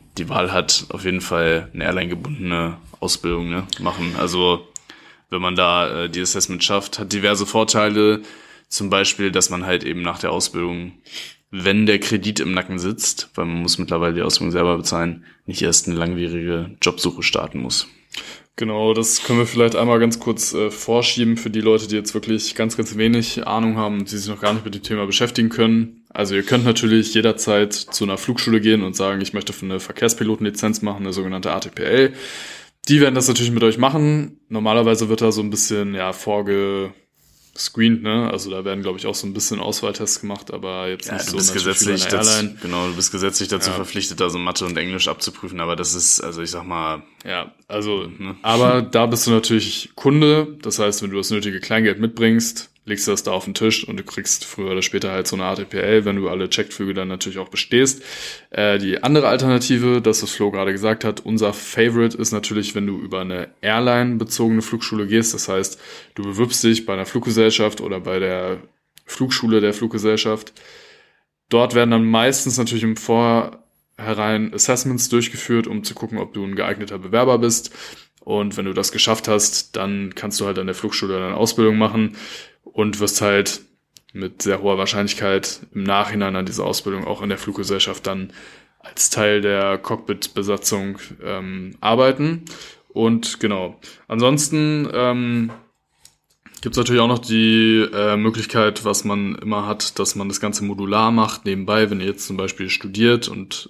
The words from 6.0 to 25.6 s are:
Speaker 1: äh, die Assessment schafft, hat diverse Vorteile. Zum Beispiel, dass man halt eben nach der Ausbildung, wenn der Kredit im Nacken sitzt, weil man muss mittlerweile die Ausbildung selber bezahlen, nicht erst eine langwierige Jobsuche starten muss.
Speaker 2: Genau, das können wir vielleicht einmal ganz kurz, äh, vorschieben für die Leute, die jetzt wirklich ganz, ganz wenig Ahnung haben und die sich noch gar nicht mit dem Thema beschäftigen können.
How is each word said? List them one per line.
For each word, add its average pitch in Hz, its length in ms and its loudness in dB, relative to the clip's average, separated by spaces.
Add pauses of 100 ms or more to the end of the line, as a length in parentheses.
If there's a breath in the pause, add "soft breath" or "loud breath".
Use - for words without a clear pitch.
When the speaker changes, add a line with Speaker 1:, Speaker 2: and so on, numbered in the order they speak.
Speaker 1:
äh, 87 40 -4
die 87 120 -6
Assessment 90 420 -2
schafft, 101 340 -2
hat 98 160 -6
diverse 101 320 2
Vorteile. 107 760 2 (440 loud breath)
Zum 101 220 -6
Beispiel, 98 420 0
dass 92 200 2
man 90 140 -4
halt 90 180 0
eben 85 180 -6
nach 85 160 -4
der - 140 -4
Ausbildung, 87 640 -4 (600 loud breath)
wenn 98 300 2
der 104 140 4
Kredit 101 400 -2
im 76 120 -2
Nacken 92 280 -2
sitzt, - 560 -4
weil 87 100 -2
man 85 160 -4
muss 87 160 0
mittlerweile 85 380 0
die 87 80 -2
Ausbildung - 280 0
selber 87 240 2
bezahlen, 85 480 -4 (220 loud breath)
nicht - 160 -6
erst - 260 2
eine 85 100 -2
langwierige 85 840 -4
Jobsuche - 400 0
starten 78 380 -2
muss. 62 280 -4 (680 loud breath)
Speaker 2:
Genau, 110 400 2
das 113 280 0
können 120 160 2
wir 117 60 4
vielleicht 117 300 4
einmal 117 240 4
ganz 117 200 4
kurz, - 340 -2
äh, 104 180 0
vorschieben 117 640 2
für 113 140 -6
die 110 100 -2
Leute, 110 260 4
die 104 80 -2
jetzt 104 200 -4
wirklich 110 400 -2
ganz, 113 220 -2
ganz 110 200 -4
wenig 113 480 2
Ahnung 113 320 0
haben 104 220 0
und 98 120 -6
die 107 60 -6
sich 98 120 -6
noch 104 120 -8
gar 104 120 2
nicht 110 120 -4
mit 104 80 -8
dem 98 100 -10
Thema 104 220 -4
beschäftigen 113 440 0
können. 113 600 2